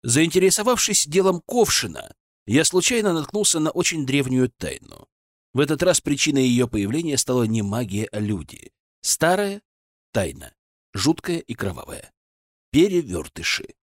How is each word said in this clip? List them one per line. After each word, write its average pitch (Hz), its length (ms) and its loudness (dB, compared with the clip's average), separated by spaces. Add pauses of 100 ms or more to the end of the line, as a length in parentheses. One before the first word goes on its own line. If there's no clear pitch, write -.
Заинтересовавшись 185 1040 2
делом 180 340 2
Ковшина, - 720 -2 (300)
я 131 180 4
случайно 208 480 2
наткнулся 170 480 0
на 151 120 0
очень 165 340 -2
древнюю 131 460 2
тайну. 50 560 -12 (460)
В 123 60 0
этот 151 220 0
раз 175 180 4
причиной 139 480 2
ее 120 200 4
появления 120 500 -2
стала 127 260 0
не 110 200 0
магия, 104 480 -4
а 104 80 -8
люди. 104 520 -6 (300)
Старая 196 640 0 (480)
тайна, 78 420 -6 (400)
жуткая 165 460 -2
и - 160 -10
кровавая. - 580 -10 (580)
Перевертыши. 143 1120 0